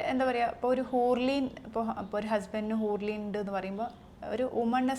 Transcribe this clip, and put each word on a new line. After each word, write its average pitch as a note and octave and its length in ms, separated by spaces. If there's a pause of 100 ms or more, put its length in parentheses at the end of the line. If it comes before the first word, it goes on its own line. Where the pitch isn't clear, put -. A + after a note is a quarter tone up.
(100)
എന്താ B3+ 200
പറയാ, A#3+ 240
ഇപ്പൊ - 200
ഒരു B3+ 160
ഹൂർലീൻ, B3+ 540 (220)
ഇപ്പൊ, A3+ 160 (220)
ഇപ്പൊ G#3 160
ഒരു G#3+ 120
ഹസ്ബൻഡിന് G#3+ 500
ഹൂർലീൻ G#3 440
ഉണ്ട് G#3 120
എന്ന് G3 200
പറയുമ്പോ G3 280 (480)
ഒരു B3 120 (100)
വുമണിനെ B3+ 420